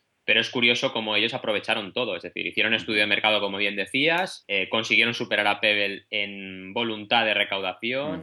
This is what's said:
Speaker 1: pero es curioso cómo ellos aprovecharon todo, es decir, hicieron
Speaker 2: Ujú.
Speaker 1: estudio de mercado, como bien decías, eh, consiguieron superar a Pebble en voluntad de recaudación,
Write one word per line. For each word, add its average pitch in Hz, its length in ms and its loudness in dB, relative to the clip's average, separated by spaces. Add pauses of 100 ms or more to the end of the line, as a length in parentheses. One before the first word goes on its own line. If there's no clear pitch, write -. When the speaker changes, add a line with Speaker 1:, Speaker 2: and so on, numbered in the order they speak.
(260)
Speaker 1:
pero 110 160 4
es 113 80 -2
curioso 120 420 2
cómo 110 240 -2
ellos 113 180 0
aprovecharon 107 600 -2
todo, 113 240 -2
es - 60 -12
decir, 87 240 -6
hicieron 107 260 0
Speaker 2:
Ujú. 110 80 2
Speaker 1:
estudio 107 200 2
de 104 60 2
mercado, 104 320 4
como 98 180 -2
bien 101 200 -2
decías, 160 720 0
eh, 98 220 0
consiguieron 113 440 2
superar 104 340 0
a 101 140 0
Pebble 101 480 2
en 98 640 -6
voluntad 113 500 0
de 107 100 2
recaudación, 104 880 -2